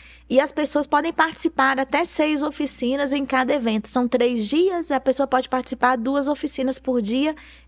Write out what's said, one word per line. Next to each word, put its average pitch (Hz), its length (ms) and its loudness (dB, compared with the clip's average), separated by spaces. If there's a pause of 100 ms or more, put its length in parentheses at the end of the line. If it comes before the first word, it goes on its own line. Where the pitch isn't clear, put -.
(280)
e 254 120 2
as 294 120 4
pessoas 294 360 0
podem 302 260 0
participar 277 680 0
até 269 240 0
seis 302 380 0
oficinas 277 720 -2
em 285 140 0
cada 262 260 0
evento. 226 340 0
São 247 200 0
três 240 400 2
dias, 339 420 0
a 269 100 0
pessoa 269 280 0
pode 254 200 0
participar 247 500 0
duas 269 300 0
oficinas 269 520 -2
por 254 200 -2
dia, 254 360 0 (320)